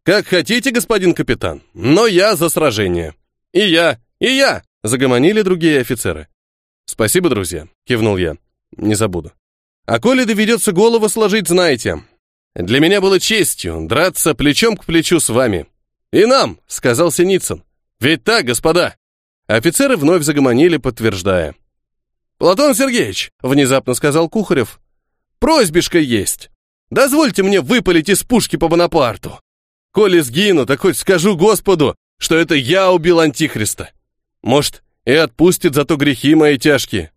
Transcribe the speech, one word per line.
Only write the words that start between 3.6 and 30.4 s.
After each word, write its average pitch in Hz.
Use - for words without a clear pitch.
я, 165
и 202
я", 262
загомонили 131
другие 170
офицеры. 92
"Спасибо, 165
друзья", 90
кивнул 110
я, 82
"не 107
забуду. 90
А 113
коли 254
доведется 214
голову 214
сложить, 214
знаете, 139
для 98
меня 180
было 190
честью 87
драться 156
плечом 147
к -
плечу 165
с -
вами". 110
"И 170
нам", 226
сказал 143
Синицын. 180
"Ведь 156
так, 214
господа?" 156
Офицеры 180
вновь 156
загомонили, 147
подтверждая. 98
"Платон 285
Сергеевич", 208
внезапно 131
сказал 156
Кухарев, 170
"просьбишка 175
есть. 120
Дозвольте 262
мне 190
выпалить 175
из 190
пушки -
по 165
Бонапарту. 160
Коли 185
сгину, 151